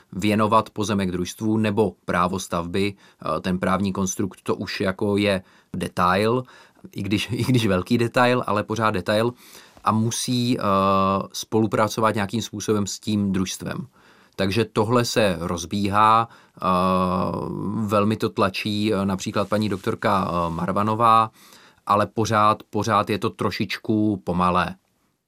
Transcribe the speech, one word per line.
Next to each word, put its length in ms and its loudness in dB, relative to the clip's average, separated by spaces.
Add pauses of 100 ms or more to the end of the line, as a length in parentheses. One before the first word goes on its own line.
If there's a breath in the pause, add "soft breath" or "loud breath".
(140 soft breath)
věnovat 560 2
pozemek 420 -2
družstvu 460 -2
nebo 360 2 (120)
právo 340 0
stavby. 560 -2
Eh, 460 -8
ten 180 -2
právní 340 0
konstrukt, 500 -4
to 120 -2
už 260 -8
jako 360 -2
je 240 2 (320 soft breath)
detail, 720 0 (480 loud breath)
i 120 -10
když, 260 -2
<laughs> 20 -4
i 120 -2
když 240 4
velký 300 2
detail, 500 2
ale 160 0
pořád 280 0
detail. 420 0 (500 loud breath)
A 80 2
musí, 680 0
eh, 40 -6 (680)
spolupracovat 840 0
nějakým 260 -4
způsobem 460 -2
s 120 -10
tím 320 0
družstvem. 560 -4 (520 soft breath)
Takže 260 0
tohle 400 0
se 340 0
rozbíhá, 920 2
eh, 360 -12 (1200)
velmi 300 2
to 140 -2
tlačí, 640 -2
eh, 120 0
například 440 -2
paní 200 0
doktorka, 640 -2
eh, 220 -2
Marvanová, 800 2 (540 soft breath)
ale 200 2
pořád, 640 2
pořád 400 0
je 100 0
to 100 -2
trošičku 920 -2
pomalé. 520 0 (520)